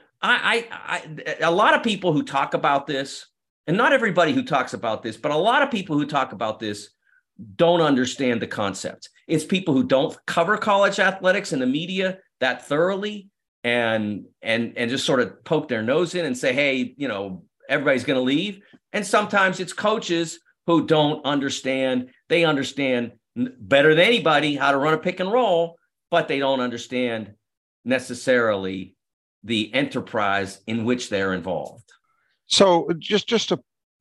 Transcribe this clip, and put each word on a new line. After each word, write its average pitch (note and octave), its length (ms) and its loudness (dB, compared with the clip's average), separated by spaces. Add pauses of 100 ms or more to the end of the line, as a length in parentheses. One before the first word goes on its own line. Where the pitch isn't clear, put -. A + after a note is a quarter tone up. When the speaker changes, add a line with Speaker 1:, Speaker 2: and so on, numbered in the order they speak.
(220)
Speaker 1:
I, A3+ 500 0
I, - 240 -8
I, D#3 460 -8
a E3 100 4
lot A3 220 6
of C4 100 2
people F3+ 300 0
who C#3+ 100 2
talk C#3+ 300 -2
about C#3+ 340 0
this, C#3 380 -8 (420)
and D#3 80 0
not C4+ 180 4
everybody F3 400 2
who B2+ 100 2
talks B2+ 300 -2
about A2 300 -4
this, - 140 -8
but - 140 -4
a D3+ 60 0
lot A#3 240 2
of C#4 80 0
people E3+ 280 -4
who D3 80 0
talk C#3+ 260 -2
about G#2+ 280 -6
this G#2 300 -8 (640)
don't E3+ 260 4
understand B2+ 600 0
the A2+ 60 -6
concept. - 600 -6 (180)
It's D#3 180 0
people F3 280 0
who C3 100 4
don't C#3 420 0
cover F3+ 320 0
college G3+ 420 2
athletics F#3 540 0
in C#3 60 -2
the B2+ 60 0
media F#3 520 -2 (220)
that B2 260 -2
thoroughly G3 640 -2 (340)
and, A2+ 640 0 (160)
and, A2+ 360 -2
and A#2+ 120 -2
just C3+ 160 -4
sort C3 140 2
of - 240 -4
poke D3+ 240 -2
their A2 160 -2
nose D#3+ 320 0
in F3 100 -2
and B2+ 120 -4
say, C3 160 0
"Hey, C3 440 0
you C#3 100 -6
know, G2 360 -6 (260)
everybody's C3+ 340 0
gonna C3+ 160 0
leave." D#3+ 420 -2 (320)
And F#3 120 -4
sometimes G3 540 2
it's F3+ 140 -8
coaches E3+ 640 -2 (280)
who E3+ 180 4
don't D3+ 400 2
understand. C3 840 -2 (200)
They E3+ 160 4
understand C3 680 -2 (240)
n-, B2 220 -4
better C#3 360 6
than E3+ 100 6
anybody D#3 500 2
how C#3 160 2
to C#3 60 2
run D3+ 180 2
a - 20 -2
pick F3 220 -4
and F#3 120 -2
roll, F3+ 460 0 (320)
but E3 180 2
they C#3+ 120 -2
don't C3+ 200 2
understand A#2+ 720 -4 (520)
necessarily A2+ 1080 0 (480)
the A2 300 -2
enterprise G#2+ 920 -2
in A2+ 160 -4
which B2 260 -2
they're F#2+ 240 -2
involved. F2 560 -8 (580)
Speaker 2:
So F3 420 4 (100)
just, - 300 -2
just A#3 200 0
to, E3+ 120 -2 (400)